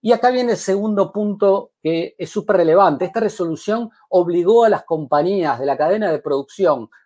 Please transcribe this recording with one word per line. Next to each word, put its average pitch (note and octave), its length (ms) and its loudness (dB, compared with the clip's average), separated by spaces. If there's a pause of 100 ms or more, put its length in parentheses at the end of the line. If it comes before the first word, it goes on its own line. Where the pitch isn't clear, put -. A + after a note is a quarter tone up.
Y A3+ 120 0
acá A#3 180 2
viene B3 220 0
el F#3+ 60 0
segundo G3+ 540 -2
punto G3+ 600 0 (100)
que E3 340 -4
es E3 140 -10
súper G3+ 260 -2
relevante. E3+ 480 4
Esta A3+ 160 -6
resolución G3+ 720 -4 (180)
obligó F3 560 2
a A3 60 4
las F#3 140 -2
compañías D#3 760 -2
de C3+ 60 -4
la C#3 100 0
cadena F3+ 340 0
de D3 100 -2
producción, C#3 680 -2 (180)